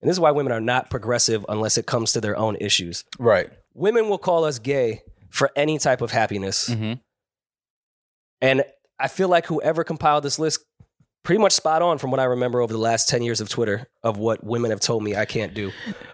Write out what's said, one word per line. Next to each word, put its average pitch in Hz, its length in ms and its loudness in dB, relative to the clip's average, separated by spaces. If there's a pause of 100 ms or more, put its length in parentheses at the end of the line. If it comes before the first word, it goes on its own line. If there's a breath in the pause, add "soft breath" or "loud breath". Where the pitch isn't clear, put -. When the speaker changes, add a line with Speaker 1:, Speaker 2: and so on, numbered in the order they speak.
Speaker 1:
And - 60 0
this 180 80 4
is 185 40 -2
why 156 100 6
women 139 220 0
are 113 80 -2
not 123 300 -2
progressive 113 580 0
unless 107 280 0
it 117 100 -2
comes 113 260 0
to 117 80 0
their 104 160 -2
own 110 240 0
issues. 90 440 -2 (140)
Speaker 2:
Right. 107 320 4 (240)
Speaker 1:
Women 220 340 2
will 202 100 0
call 170 260 2
us 147 140 -2
gay 120 440 -2 (260)
for - 280 0
any 151 220 2
type 131 240 2
of 113 80 -4
happiness. 101 600 -2
Speaker 2:
Mm-hmm. 110 240 -4 (1500)
Speaker 1:
And 131 240 4 (340)
I 135 100 -2
feel 185 200 0
like 170 180 4
whoever 156 380 -2
compiled 151 400 0
this 139 140 -4
list 156 220 0 (640)
pretty 180 180 2
much 190 120 6
spot 160 300 2
on 170 160 2
from 131 120 -4
what 135 100 0
I 131 40 2
remember 123 380 0
over 113 100 -2
the 113 60 -2
last 113 320 2
ten 123 120 2
years 113 200 -2
of 101 80 -6
Twitter 110 360 -2 (160)
of 113 140 0
what 110 260 -2
women 117 280 -2
have 101 100 -4
told 113 220 0
me 104 140 -4
I 107 100 0
can't 104 260 -6
do. 101 180 -8 (440 loud breath)